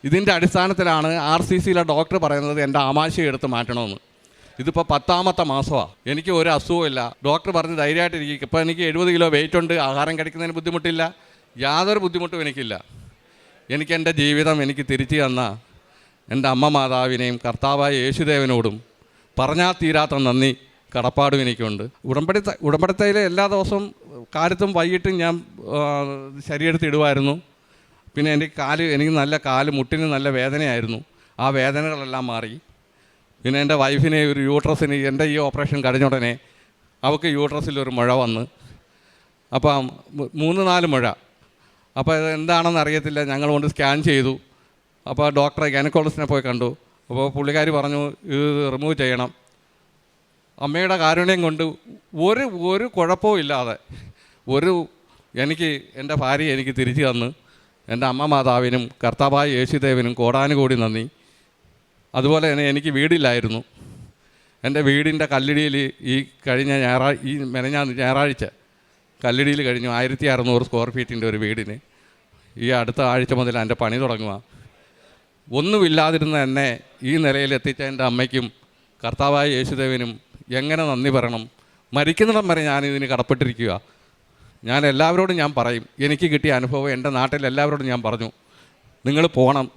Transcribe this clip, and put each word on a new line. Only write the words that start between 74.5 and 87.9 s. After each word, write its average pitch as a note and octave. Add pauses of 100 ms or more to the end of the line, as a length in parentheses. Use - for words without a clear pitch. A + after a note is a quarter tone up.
ഒന്നുമില്ലാതിരുന്ന D#3+ (100)
എന്നെ C3+ (400)
ഈ C#3+ (120)
നിലയിൽ C#3
എത്തിച്ച C#3 (100)
എൻ്റെ C3
അമ്മയ്ക്കും B2 (580)
കർത്താവായ C#3+ (100)
യേശുദേവനും B2+ (480)
എങ്ങനെ D#3
നന്ദി C3
പറയണം? A#2+ (520)
മരിക്കുന്നിടം G#3
വരെ D#3+
ഞാനിതിന് C#3
കടപ്പെട്ടിരിക്കുക. B2 (1000)
ഞാൻ C3+ (100)
എല്ലാവരോടും F3
ഞാൻ D3
പറയും, A#2 (220)
എനിക്ക് D3
കിട്ടിയ D3
അനുഭവം C3+
എൻ്റെ B2+
നാട്ടിൽ C3+
എല്ലാവരോടും C#3+